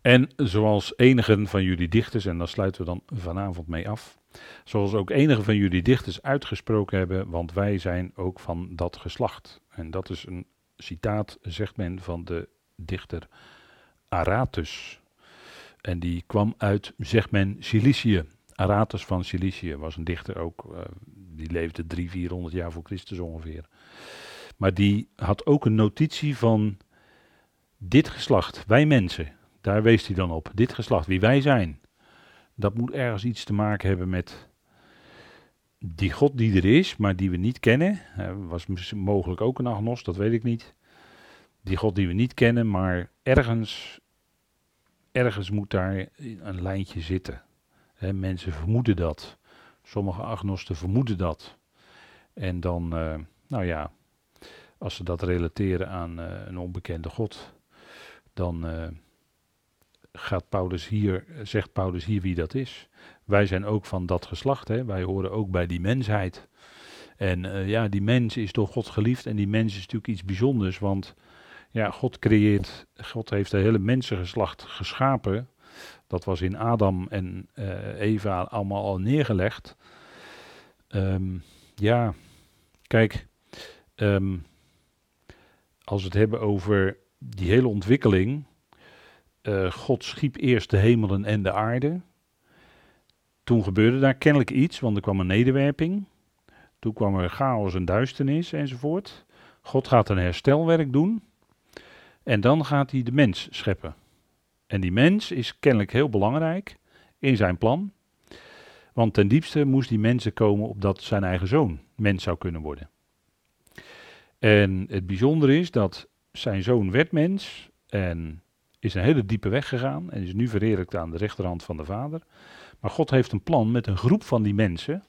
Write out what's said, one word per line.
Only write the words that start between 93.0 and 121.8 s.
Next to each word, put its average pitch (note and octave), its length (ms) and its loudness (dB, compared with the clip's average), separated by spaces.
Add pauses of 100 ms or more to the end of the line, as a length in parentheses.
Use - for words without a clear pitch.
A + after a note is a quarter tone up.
Toen A#2 200 4
gebeurde G#2+ 340 4
daar C3+ 160 4
kennelijk C#3+ 360 4
iets, D3 300 0
want A2 160 0
er G2+ 60 -2
kwam F#2+ 180 0
een F2+ 60 0
nederwerping. C#3 800 2 (720)
Toen A2 140 -4
kwam G2 260 0
er F2+ 120 0
chaos A2 440 -2
en F#2 100 -2
duisternis C3+ 680 0
enzovoort. D3 720 -6 (360)
God - 280 -2
gaat B2 200 6
een G2 100 2
herstelwerk D3 760 2
doen. F#3+ 300 2 (1000)
En A2 180 2
dan C#3 240 4
gaat C#3 260 0
hij C3 120 -2
de A#2+ 100 -2
mens C3 380 4
scheppen. E2 440 -4 (720)
En G2+ 140 -2
die F2+ 120 0
mens D#3+ 380 4
is C3+ 280 -6
kennelijk A2 340 4
heel C#3 160 2
belangrijk D3 680 -2 (420)
in C3+ 180 2
zijn F#2 220 2
plan. D#3+ 340 0 (1000)
Want A2+ 220 2
ten G2+ 140 6
diepste D3 360 2
moest C3+ 240 2
die A2 100 2
mens A#2+ 260 2
er G#2+ 80 -2
komen G#2+ 360 2
opdat G2+ 340 -2
zijn G2 220 0
eigen F#2 240 0
zoon A2 320 2 (160)
mens G2+ 260 0
zou F2 160 -2
kunnen E2+ 220 -6
worden. D2+ 300 -10 (1500)
En G2+ 520 6
het F#2+ 160 -4
bijzondere C3+ 520 4
is F3 120 -2
dat - 380 -2 (240)
zijn G2 300 -4
zoon G#2+ 280 2
werd C#3+ 220 2
mens F3 580 -2 (180)
en E2+ 540 -4 (380)
is - 140 -4
een F#2 80 0
hele B2 240 4
diepe G#2 220 -2
weg B2+ 200 0
gegaan C#3 420 -4
en G2 120 -6
is F2+ 120 -6
nu A#2 140 0
verheerlijkt G#2 480 0
aan E2 140 -6
de E2 60 -8
rechterhand F2+ 460 -4
van E2 140 -8
de D#2 80 -8